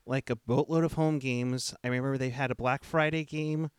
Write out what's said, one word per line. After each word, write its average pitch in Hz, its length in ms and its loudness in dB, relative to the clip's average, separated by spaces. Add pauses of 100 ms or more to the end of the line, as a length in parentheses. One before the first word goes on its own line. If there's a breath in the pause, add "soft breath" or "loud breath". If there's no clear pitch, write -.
like, 131 240 -2
a - 80 -2
boatload 151 480 2
of 156 80 0
home 156 260 2
games. 123 640 -2
I 123 60 -2
remember 131 280 0
they 131 120 -2
had 127 200 -2
a 127 60 -2
Black 123 300 -2
Friday 156 400 2
game 156 540 -2